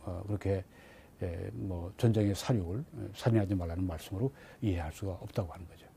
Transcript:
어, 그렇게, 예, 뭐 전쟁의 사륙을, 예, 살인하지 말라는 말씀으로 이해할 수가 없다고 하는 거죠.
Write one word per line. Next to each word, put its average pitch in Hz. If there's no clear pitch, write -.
어, 90
그렇게, 98
예, 90
뭐 92
전쟁의 104
사륙을, 104
예, 101
살인하지 107
말라는 87
말씀으로 95
이해할 82
수가 98
없다고 95
하는 90
거죠. -